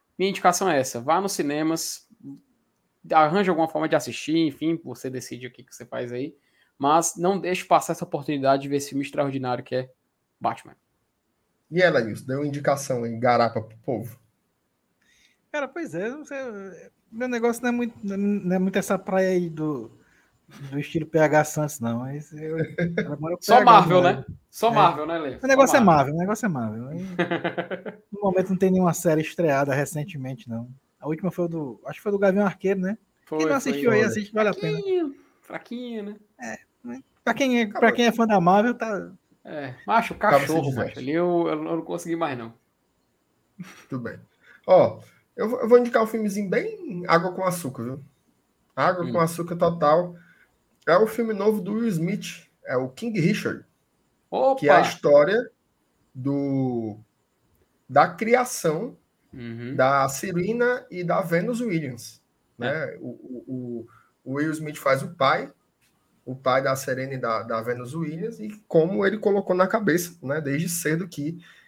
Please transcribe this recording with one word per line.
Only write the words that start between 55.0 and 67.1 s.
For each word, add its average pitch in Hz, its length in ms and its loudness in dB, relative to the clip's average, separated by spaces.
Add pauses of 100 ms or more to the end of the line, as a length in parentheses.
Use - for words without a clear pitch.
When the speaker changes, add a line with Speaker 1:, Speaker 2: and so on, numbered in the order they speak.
Speaker 2:
do, 131 840 -2 (920)
da 151 200 6
criação 220 880 -2 (360)
Speaker 1:
Uhum. 120 420 -10
Speaker 2:
da 135 340 4
Serena 214 800 -2
e 180 140 -8
da 175 180 0
Venus 185 400 -2
Williams, 156 600 -6 (380)
Speaker 1:
É. 120 40 -4
Speaker 2:
né? 143 360 -6
O, 127 80 -12
o, 123 400 -14
o, 120 380 -8 (380)
o 131 100 -8
Will 151 180 -2
Smith 151 240 -8
faz 135 260 0
o - 100 -10
pai, 147 380 0 (760)
o 131 120 -10
pai 131 260 2
da 135 140 0
Serena 135 380 -6